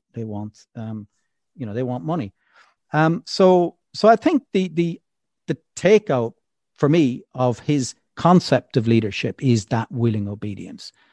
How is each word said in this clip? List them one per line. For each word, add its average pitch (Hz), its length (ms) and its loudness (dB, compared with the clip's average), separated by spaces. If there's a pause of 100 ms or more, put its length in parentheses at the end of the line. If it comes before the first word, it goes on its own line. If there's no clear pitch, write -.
(140)
they 117 120 -12
want, 104 400 -14 (100)
um, 110 320 -12 (480)
you 147 100 -12
know, 104 80 -12
they 120 80 -6
want 123 220 -8
money. 156 280 -6 (600)
Um, 160 340 0
so, 185 520 2 (180)
so - 120 2
I 226 100 6
think 302 260 0 (100)
the, 185 140 0
the, 170 340 -4 (460)
the 156 100 -6 (180)
takeout 170 580 2 (420)
for 147 140 2
me 143 340 2 (100)
of 127 240 0
his 143 380 -4 (200)
concept - 600 2
of 113 100 0
leadership 113 540 -2
is 120 260 2
that 113 240 -4
willing 113 360 -2
obedience. 101 640 -12 (220)